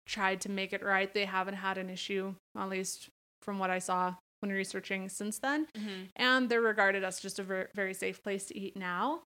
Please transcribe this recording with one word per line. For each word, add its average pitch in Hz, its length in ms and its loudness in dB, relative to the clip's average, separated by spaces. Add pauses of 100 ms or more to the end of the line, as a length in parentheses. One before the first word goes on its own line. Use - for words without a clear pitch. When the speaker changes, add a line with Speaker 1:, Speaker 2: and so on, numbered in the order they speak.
Speaker 1:
tried 190 360 0
to 196 80 -6
make 190 240 -2
it 196 100 -4
right. 196 300 2
They 208 100 2
haven't 190 320 0
had 190 220 -2
an 185 120 -4
issue, 190 460 -4 (220)
at 196 100 -2
least 190 400 -4 (340)
from 202 160 -4
what 190 120 0
I 185 100 2
saw 180 360 0 (260)
when 202 100 0
researching 190 560 -2
since 208 320 -4
then. 302 280 0 (100)
Speaker 2:
Mm-hmm. 202 260 -6 (140)
Speaker 1:
And 254 320 6
they're 233 100 6
regarded 196 460 6
as 185 160 -4
just 196 180 -6
a 196 40 -4
ver-, 190 300 -2
very 190 200 -2
safe 190 280 -4
place 196 260 -2
to - 100 -10
eat 196 180 -8
now. 196 500 0